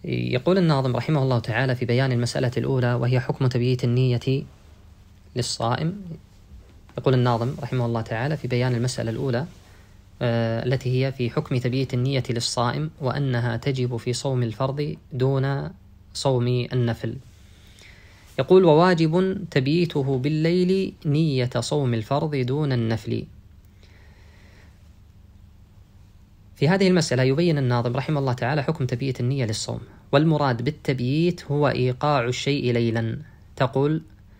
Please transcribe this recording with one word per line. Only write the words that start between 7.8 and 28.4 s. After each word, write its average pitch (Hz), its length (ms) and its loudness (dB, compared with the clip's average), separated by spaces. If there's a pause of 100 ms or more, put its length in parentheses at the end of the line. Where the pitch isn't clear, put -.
الله 117 160 -2
تعالى 120 360 -4
في - 100 -8
بيان 123 280 0
المسألة 117 360 -2
الأولى، 131 340 -2 (760)
آه، 117 440 0
التي 127 400 0
هي 135 60 -2
في 120 180 -2
حكم 131 280 -2
تبييت 127 360 -2
النية 127 360 0
للصائم 120 600 -2 (120)
وأنها 123 560 0
تجب 127 400 -2
في 120 160 -4
صوم 127 300 -2
الفرض 135 520 -4 (180)
دون 139 560 0 (440)
صوم 123 340 2
النفل. 120 680 -2 (1200)
يقول: 185 260 8
"وواجب 175 840 4
تبييته 143 680 0
بالليل 170 760 0 (120)
نية 143 440 2 (100)
صوم 135 340 -2
الفرض 143 420 -2
دون 135 360 -2
النفل". 113 540 -2 (3250)
في 143 140 2
هذه 190 180 4
المسألة 151 360 2
يبين 151 340 2
الناظم 123 380 0
رحمه 143 240 -2
الله 131 140 0
تعالى 123 300 -2